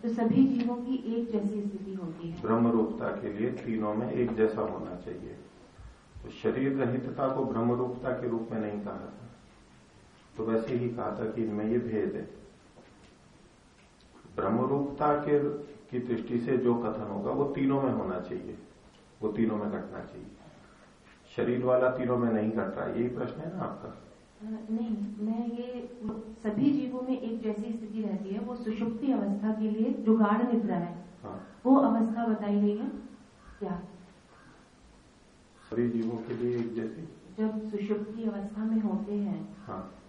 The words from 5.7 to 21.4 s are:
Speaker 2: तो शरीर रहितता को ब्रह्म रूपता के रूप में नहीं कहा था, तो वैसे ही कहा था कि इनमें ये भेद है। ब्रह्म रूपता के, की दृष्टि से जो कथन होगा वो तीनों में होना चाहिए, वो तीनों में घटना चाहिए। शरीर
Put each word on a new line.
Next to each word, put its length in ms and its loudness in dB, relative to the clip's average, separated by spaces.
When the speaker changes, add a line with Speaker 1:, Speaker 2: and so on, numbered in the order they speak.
Speaker 2:
तो 60 -12
शरीर 440 2
रहितता 640 0
को 100 2
ब्रह्म 260 2
रूपता 380 0
के 200 -2
रूप 220 -2
में 80 -2
नहीं 220 -2
कहा 120 -6
था, 200 -10
तो 80 -2
वैसे 300 2
ही 140 0
कहा 160 -4
था 260 -4
कि 120 -2
इनमें 220 -2
ये 140 4
भेद 360 0
है। 140 -6
ब्रह्म 260 2
रूपता 540 2
के, 340 4
की 80 0
दृष्टि 400 0
से 180 2
जो 180 4
कथन 280 -2
होगा 280 -4
वो 120 2
तीनों 380 2
में 120 2
होना 260 -2
चाहिए, 380 -8
वो 100 0
तीनों 260 2
में 120 -2
घटना 300 -6
चाहिए। 280 -12
शरीर 280 2